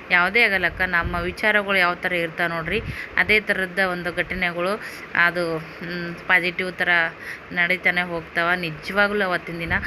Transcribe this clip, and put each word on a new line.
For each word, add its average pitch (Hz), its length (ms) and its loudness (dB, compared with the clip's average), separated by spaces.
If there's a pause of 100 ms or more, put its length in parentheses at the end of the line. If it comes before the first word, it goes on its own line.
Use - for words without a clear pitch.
(100)
ಯಾವುದೇ 190 320 4
ಆಗಲಕ್ಕ 185 440 0
ನಮ್ಮ 175 300 0
ವಿಚಾರಗಳು 196 600 2
ಯಾವ 175 180 4
ಥರ 180 180 -2
ಇರ್ತಾವೆ 170 380 0
ನೋಡ್ರಿ, 170 320 -2 (340)
ಅದೇ 208 240 4
ಥರದ 190 380 -2
ಒಂದು 180 380 0
ಘಟನೆಗಳು 180 640 -2 (440)
ಅದು, 170 340 0
ಮ್, 170 560 -8
ಪಾಸಿಟಿವ್ 180 580 0
ಥರ 175 160 -2 (640)
ನಡೀತಾನೆ 180 500 2
ಹೋಗ್ತಾವ. 170 520 -2
ನಿಜವಾಗ್ಲೂ 190 680 0
ಅವತ್ತಿನ 170 340 -2
ದಿನ 165 140 -4 (140)